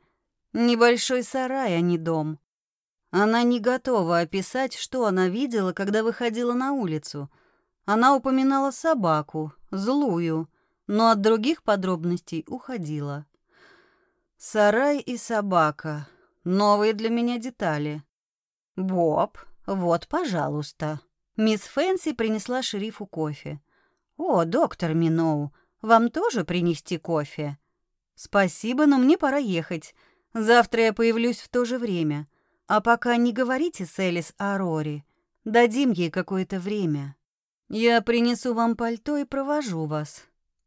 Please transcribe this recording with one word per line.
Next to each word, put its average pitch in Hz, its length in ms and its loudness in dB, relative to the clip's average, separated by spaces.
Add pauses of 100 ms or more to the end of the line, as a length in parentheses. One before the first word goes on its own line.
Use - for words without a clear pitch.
(540)
небольшой 240 720 4
сарай, 254 540 -2
а 170 40 2
не 175 160 2
дом. 160 420 -4 (720)
Она 220 320 2
не 240 160 2
готова 214 600 0
описать, 196 560 -4
что - 300 -4
она 185 220 2
видела, 208 460 -2
когда 202 300 -2
выходила 240 500 -2
на 262 200 -2
улицу. 156 580 -6 (540)
Она 233 300 4
упоминала 269 560 0
собаку, 160 840 -2 (180)
злую, 190 760 -2 (380)
но 220 220 4
от 220 120 2
других 220 420 2
подробностей 175 840 -2
уходила. 151 800 -8 (1120)
Сарай 226 640 2
и 247 180 -8
собака. 160 880 0 (360)
Новые 208 500 4
для 220 160 -4
меня 233 280 0
детали. 151 680 -4 (720)
«Боб, 180 640 0 (280)
вот, 175 420 -2
пожалуйста». 151 920 -4 (360)
Мисс 220 260 0
Фэнси 349 520 -2
принесла 226 480 -4
шерифу 214 460 -8
кофе. 151 520 -8 (580)
«О, 262 280 2
доктор 180 480 0
Миноу, 160 580 0 (300)
вам 226 300 4
тоже 320 320 -2
принести 170 560 -2
кофе?» 147 580 -4 (560)
«Спасибо, 226 720 0
но 277 140 6
мне 269 180 6
пора 285 200 0
ехать. 175 580 -4 (400)
Завтра 226 480 4
я 220 100 2
появлюсь 233 460 0
в - 100 -18
то 247 160 0
же 240 140 -4
время. 160 480 -2 (400)
А 214 140 2
пока 233 340 2
не 240 180 2
говорите 254 520 -2
с - 120 -8
Элис 170 400 -2
о 202 220 -4
Рори. 156 460 -4 (380)
Дадим 240 480 4
ей 170 200 0
какое-то 185 480 -4
время. 165 560 -4 (520)
Я 233 340 2
принесу 240 520 0
вам 233 220 0
пальто 233 420 -4
и 285 60 -2
провожу 269 600 -4
вас». 151 400 -6 (420)